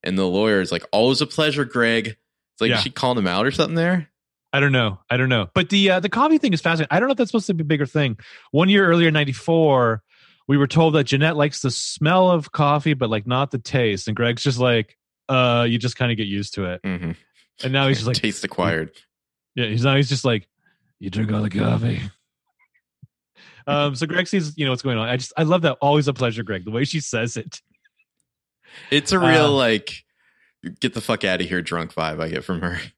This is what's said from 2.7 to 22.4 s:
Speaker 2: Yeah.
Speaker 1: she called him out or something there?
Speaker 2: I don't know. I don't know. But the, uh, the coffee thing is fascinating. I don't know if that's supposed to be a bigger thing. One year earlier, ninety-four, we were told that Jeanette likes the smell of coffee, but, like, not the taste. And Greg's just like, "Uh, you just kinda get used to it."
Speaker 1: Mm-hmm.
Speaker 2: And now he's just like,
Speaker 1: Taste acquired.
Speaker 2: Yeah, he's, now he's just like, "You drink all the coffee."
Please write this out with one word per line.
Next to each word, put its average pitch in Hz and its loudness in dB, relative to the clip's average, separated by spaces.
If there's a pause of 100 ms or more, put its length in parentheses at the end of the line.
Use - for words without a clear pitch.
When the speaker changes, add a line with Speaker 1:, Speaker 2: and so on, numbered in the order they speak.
Speaker 2:
Yeah. 117 2
Speaker 1:
she 117 -2
called 123 -2
him 98 0
out 95 0
or 139 2
something 160 -2
there? 170 0 (420)
Speaker 2:
I 139 0
don't 139 2
know. 113 0 (120)
I 123 2
don't 131 2
know. 110 0
But 185 0
the, 196 4
uh, 185 2
the 196 -4
coffee 294 2
thing 233 2
is 156 -4
fascinating. 160 0
I 175 4
don't 254 0
know 285 0
if 233 -2
that's 233 0
supposed 226 -2
to 196 -2
be 165 -2
a 151 -4
bigger 147 0
thing. 131 -2 (340)
One 175 4
year 196 6
earlier, 170 4
ninety-four, 143 2 (460)
we 139 4
were 139 4
told 160 4
that 143 4
Jeanette 151 0
likes 147 -2
the 127 -2
smell 180 2
of 160 0
coffee, 147 2
but, 127 -2
like, 107 -2
not 131 0
the 131 -4
taste. 113 -2
And 104 -2
Greg's 120 -2
just 131 -2
like, 120 0 (320)
"Uh, 123 2
you 117 0
just 120 -4
kinda 120 0
get 104 -4
used 101 -6
to 101 -4
it." 90 -6
Speaker 1:
Mm-hmm. 87 -6 (520)
Speaker 2:
And 131 -4
now 139 2
he's 131 2
just 110 -4
like, 123 -2
Speaker 1:
Taste - -4
acquired. 82 -2 (640)
Speaker 2:
Yeah, 120 -4
he's, 113 -2
now 135 4
he's 139 2
just 135 -4
like, 113 -2 (500)
"You 101 -10
drink 107 -4
all 107 -2
the 104 -2
coffee." 110 -2 (1700)